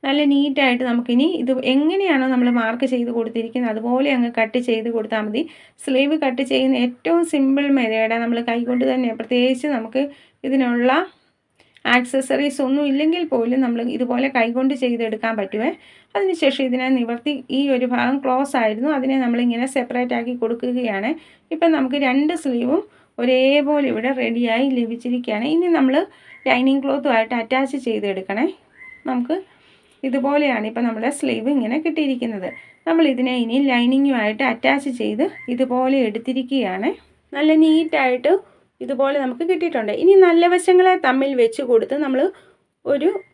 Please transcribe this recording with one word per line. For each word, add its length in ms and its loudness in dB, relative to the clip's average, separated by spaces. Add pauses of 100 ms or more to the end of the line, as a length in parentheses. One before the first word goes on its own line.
നല്ല 160 2 (100)
നീറ്റായിട്ട് 580 2
നമുക്കിനി 360 2 (160)
ഇത് 100 -2 (220)
എങ്ങനെയാണോ 600 2
നമ്മൾ 140 2 (140)
മാർക്ക് 320 -2
ചെയ്ത് 220 -2
കൊടുത്തിരിക്കുന്നത് 580 -4
അതുപോലെ 420 0
അങ്ങ് 140 0 (100)
കട്ട് 280 0
ചെയ്ത് 280 -2
കൊടുത്താൽ 320 -2
മതി. 140 -4 (420)
സ്ലീവ് 400 0
കട്ട് 280 -2
ചെയ്യുന്ന 240 2 (100)
ഏറ്റവും 360 0 (100)
സിമ്പിൾ 340 2 (120)
മെത്തേഡാണ്. 480 0
നമ്മൾ 140 -2 (100)
കൈകൊണ്ട് 420 -2
തന്നെ, 180 0 (100)
പ്രത്യേകിച്ച് 560 0
നമുക്ക് 280 -4 (440)
ഇതിനുള്ള 440 2 (1040)
ആക്സസറീസ് 720 0
ഒന്നും 240 0
ഇല്ലെങ്കിൽ 320 0 (100)
പോലും 320 0
നമ്മൾ 140 -2 (160)
ഇതുപോലെ 320 -2 (100)
കൈകൊണ്ട് 360 0 (100)
ചെയ്തെടുക്കാൻ 560 -2
പറ്റുവേ. 300 -2 (460)
അതിനുശേഷം 540 0
ഇതിനെ 180 -2 (120)
നിവർത്തി 340 -4 (240)
ഈ 40 0 (140)
ഒരു 100 0 (100)
ഭാഗം 280 2
ക്ലോസ് 380 0
ആയിരുന്നു, 360 0
അതിനെ 260 0
നമ്മളിങ്ങനെ 520 0
സെപ്പറേറ്റ് 440 -2
ആക്കി 140 -6 (100)
കൊടുക്കുകയാണ്. 680 -4 (440)
ഇപ്പം 220 2
നമുക്ക് 300 -2
രണ്ട് 260 0 (120)
സ്ലീവും 360 0 (400)
ഒരേപോലെ 720 2
ഇവിടെ 180 -2 (120)
റെഡിയായി 440 0 (140)
ലഭിച്ചിരിക്കുകയാണ്. 720 -4
ഇനി 240 0
നമ്മൾ 180 2 (520)
ലൈനിങ് 380 2
ക്ലോത്തുമായിട്ട് 560 0
അറ്റാച്ച് 360 -2 (120)
ചെയ്തെടുക്കണേ. 580 -2 (640)
നമുക്ക് 280 -2 (720)
ഇതുപോലെയാണ് 600 0
ഇപ്പം 180 -4
നമ്മുടെ 220 -2 (100)
സ്ലീവ് 340 -2
ഇങ്ങനെ 320 0
കിട്ടിയിരിക്കുന്നത്. 640 -4 (380)
നമ്മൾ 160 4 (100)
ഇതിനെ 180 0 (120)
ഇനി 140 -2 (120)
ലൈനിങ്ങുമായിട്ട് 840 2
അറ്റാച്ച് 480 -2
ചെയ്ത് 240 -2 (300)
ഇതുപോലെ 440 0 (100)
എടുത്തിരിക്കുകയാണ്. 840 -4 (460)
നല്ല 140 2 (140)
നീറ്റായിട്ട് 680 2 (520)
ഇതുപോലെ 400 0
നമുക്ക് 260 -4
കിട്ടിയിട്ടുണ്ട്. 520 -2
ഇനി 120 8 (120)
നല്ല 280 6
വശങ്ങളെ 400 6 (140)
തമ്മിൽ 240 2 (100)
വെച്ച് 280 2
കൊടുത്ത് 340 2
നമ്മൾ 160 0 (720)
ഒരു 160 2 (240)